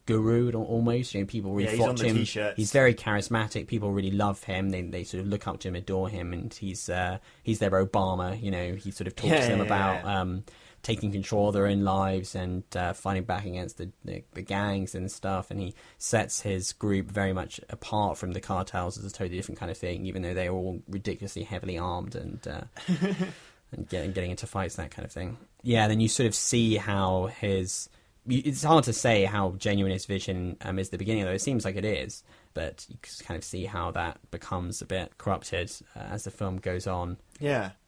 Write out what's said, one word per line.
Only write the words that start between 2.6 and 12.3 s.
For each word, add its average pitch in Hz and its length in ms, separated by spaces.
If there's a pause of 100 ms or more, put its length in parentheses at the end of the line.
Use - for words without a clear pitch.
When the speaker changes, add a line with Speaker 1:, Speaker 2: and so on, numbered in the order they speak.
Speaker 1:
very 131 240
charismatic. 107 720
People 104 240
really 98 180
love 101 340
him. 95 280
They, 92 100
they 87 220
sort 92 180
of 95 60
look 101 200
up 95 120
to - 80
him, 90 80
adore 95 340
him, 90 240
and 92 180
he's, - 380
uh, 90 300 (240)
he's 110 160
their 101 100
Obama. 95 720
You 101 80
know, 90 240
he 98 160
sort 92 180
of 92 80
talks - 140
Speaker 2:
Yeah, 156 120
Speaker 1:
to 120 80
them 107 100
Speaker 2:
yeah, 98 60
Speaker 1:
about, 95 380
Speaker 2:
yeah. 101 160
Speaker 1:
um, 92 240 (380)
taking 107 300
control 101 380
of 101 40
their 101 140
own 101 160
lives 95 500